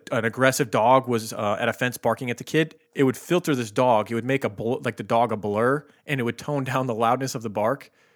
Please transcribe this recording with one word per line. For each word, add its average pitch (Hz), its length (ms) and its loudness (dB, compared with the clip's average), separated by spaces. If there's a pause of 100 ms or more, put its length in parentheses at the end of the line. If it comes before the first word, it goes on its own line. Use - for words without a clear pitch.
(100)
an 120 140 0
aggressive 113 460 2
dog 123 380 4
was, 113 240 -2
uh, 104 280 -2
at 117 80 0
a 110 40 0
fence 123 260 -2
barking 120 320 -2
at 117 80 -6
the - 60 -14
kid, 156 300 0 (200)
it 143 80 2
would 131 140 4
filter 170 380 0
this 117 160 -2
dog. 107 400 2
It 113 40 -2
would 117 100 -2
make 135 200 0
a 120 40 -2
bl-, 113 360 -4
like, 117 120 -2
the 117 60 -10
dog 117 300 2
a 110 40 -2
blur, 113 480 0 (220)
and 139 140 -2
it - 40 -2
would 117 140 -4
tone 143 260 -4
down 131 220 -2
the 120 80 -4
loudness 120 400 0
of 117 80 -8
the 113 80 -6
bark. 107 400 -2 (260)